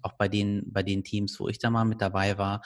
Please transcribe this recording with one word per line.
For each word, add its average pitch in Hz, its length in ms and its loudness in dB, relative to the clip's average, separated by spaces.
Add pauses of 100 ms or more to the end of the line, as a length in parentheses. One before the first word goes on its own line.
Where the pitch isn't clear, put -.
auch - 140 -6
bei 101 140 2
den, 101 440 0
bei 98 100 2
den 98 220 0
Teams, 101 340 -4
wo - 120 -4
ich 113 80 -6
da 120 100 0
mal 113 160 2
mit 110 160 0
dabei 98 380 2
war. 101 280 0